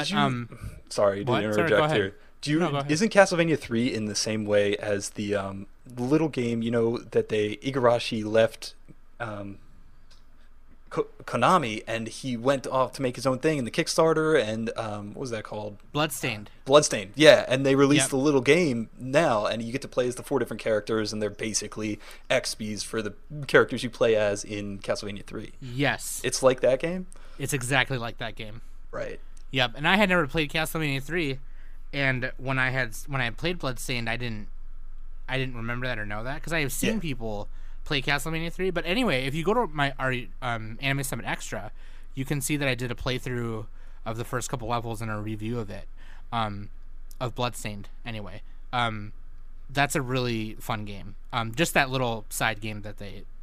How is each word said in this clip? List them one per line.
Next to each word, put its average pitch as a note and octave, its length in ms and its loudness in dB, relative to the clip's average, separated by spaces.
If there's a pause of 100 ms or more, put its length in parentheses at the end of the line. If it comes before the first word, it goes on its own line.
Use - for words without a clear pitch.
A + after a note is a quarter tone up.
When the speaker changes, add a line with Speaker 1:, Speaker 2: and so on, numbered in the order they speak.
Speaker 1:
Did D3+ 60 -4
you, F#3 80 0
Speaker 2:
um, B2+ 400 0 (320)
Speaker 1:
sorry G2+ 340 4
to A#2+ 60 0
Speaker 2:
what? C3 120 4
Sorry, - 40 -2
Speaker 1:
interject G#2+ 240 4
Speaker 2:
go - 140 8
ahead. D3+ 120 4
Speaker 1:
here. G2 180 2 (280)
Do C#3+ 100 -4
you, D#3+ 80 4
Speaker 2:
No, E3 100 2
go C#3+ 80 0
ahead. C#3+ 140 0
Speaker 1:
isn't G3 200 2
Castlevania E3+ 460 6
three A#2 340 0
in A2 120 -2
the G#2 100 -4
same A2 300 0
way G#2 320 4
as G2+ 340 -2
the, G2+ 240 -2
um, G2 320 -4 (300)
little C3+ 320 4
game, A#2 340 0
you A#2 80 0
know, A#2 280 2
that A2+ 300 0
they, G#2+ 280 0
Igarashi A#2+ 680 0
left, A2 500 2 (440)
um, G2+ 400 -8 (1300)
Ko-, - 200 -2 (160)
Konami, B2+ 640 4
and A2+ 200 -4
he B2 300 -4
went C3 300 2
off B2+ 260 2
to C#3+ 100 -6
make B2 140 -2
his B2 100 -4
own C3 140 2
thing D#3+ 180 2
in B2 60 -2
the A2 80 -4
Kickstarter, D#3 680 4
and, A2 360 0
um, G#2 380 -6
what - 80 -12
was B2+ 80 -6
that G#2+ 120 -4
called? G#2 360 -8 (140)
Speaker 2:
Bloodstained. C3+ 560 -2 (160)
Speaker 1:
Bloodstained, C3 520 6
yeah, C#3 320 10
and C3 180 4
they C#3 80 6
released C#3 300 8
Speaker 2:
Yep. C3 60 -2
Speaker 1:
the C#3 80 0
little C#3 220 6
game C3 480 4 (100)
now, C3 480 2
and A2 160 -2
you A2+ 100 -6
get C3+ 100 -4
to - 60 -10
play B2+ 180 0
as A#2+ 80 -2
the A#2 80 -8
four C#3 160 0
different A2+ 240 -2
characters, A2 500 0
and G#2+ 80 -4
they're G#2 100 0
basically G#2+ 680 -4 (320)
X B2+ 240 2
Bs G#2+ 300 -6
for A2+ 180 -2
the G2+ 120 -6 (340)
characters C3 340 6
you A#2+ 80 -4
play A#2 240 4
as G#2 300 2
in G2+ 340 -6
Castlevania G#2 460 -4
three. - 360 -10
Speaker 2:
Yes. B2+ 600 -2
Speaker 1:
It's - 200 -2
like C3 180 6
that B2+ 180 4
game? F3+ 280 -4 (320)
Speaker 2:
It's C#3 140 -2
exactly B2+ 460 2
like A#2 200 -6
that A2+ 180 -8
game. A2 240 -10 (320)
Speaker 1:
Right. A2+ 260 -8 (320)
Speaker 2:
Yep, B2+ 260 2
and D3 120 2
I F#3+ 80 6
had G#3 120 4
never F3 200 4
played D3+ 240 0
Castlevania D#3 500 0
three, D3+ 380 -2 (520)
and C3 440 0
when C3 240 0
I B2+ 100 2
had, B2 240 0 (140)
when C#3 120 -2
I A#2+ 100 0
played E3 280 -2
Bloodstained, B2 500 -2
I A#2 80 0
didn't, A2+ 300 -4 (840)
I C3 80 -2
didn't C3 200 -2
remember A#2+ 320 -4
that A#2 100 -2
or G#2 80 -4
know G#2+ 160 -4
that, C3 220 -6
'cause D#3 80 -2
I E3 80 2
have C3+ 120 0
seen A3 220 0
Speaker 1:
Yeah. G#3 60 0
Speaker 2:
people A2+ 480 -4 (380)
play C#3 160 0
Castlevania D#3+ 500 0
three. F#3 180 0
But E3 140 -2
anyway, F3 420 2
if C#3 80 0
you D#3+ 100 0
go G3+ 100 4
to A#3 140 2
my, C#3+ 300 0
our, C3 140 0 (300)
um, A2+ 400 -4
Anime C#3 220 0
Summit A2+ 220 -4
Extra, B2 460 -6 (420)
you C3+ 120 -4
can D3 160 0
see D3+ 160 0
that C#3+ 100 0
I B2+ 60 2
did A#2+ 160 -2
a A#2+ 40 -2
playthrough A#2+ 720 -2 (380)
of A2+ 140 -4
the A#2 60 -4
first - 260 -4
couple A2+ 180 -4
levels A2+ 320 -2
and A2+ 100 -4
a G#2+ 60 -2
review A2 420 -4
of G#2+ 120 -6
it, - 180 -8 (440)
um, G#2 360 -2 (520)
of B2+ 140 -4
Bloodstained, A2+ 540 -4 (160)
anyway. G#2+ 380 -8 (300)
Um, A2 400 0 (580)
that's C#3 260 2
a C#3+ 60 2
really A#2+ 580 0
fun G#2+ 240 -4
game. G2+ 320 -10 (160)
Um, A2+ 220 -2
just E3 200 2
that C#3 160 6
little A#2+ 380 0
side A2 320 0
game G#2+ 220 -6
that G#2 160 -10
they, G2 260 -10 (180)